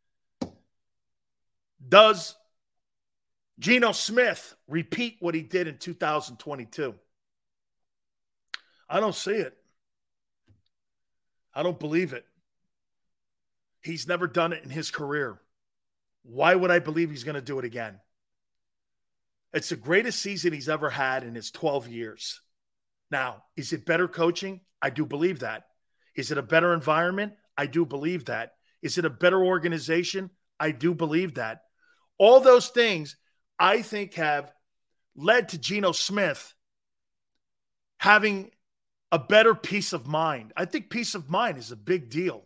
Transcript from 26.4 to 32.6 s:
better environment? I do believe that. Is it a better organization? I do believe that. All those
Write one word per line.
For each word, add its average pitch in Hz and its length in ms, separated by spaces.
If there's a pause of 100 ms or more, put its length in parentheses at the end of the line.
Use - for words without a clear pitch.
better 165 320
environment? 175 600 (220)
I 143 120
do 156 180
believe 147 400
that. 117 300 (260)
Is - 160
it 170 80
a 151 60
better 180 320
organization? 175 880 (280)
I 156 120
do 147 240
believe 165 400
that. 113 260 (560)
All 233 220
those 254 300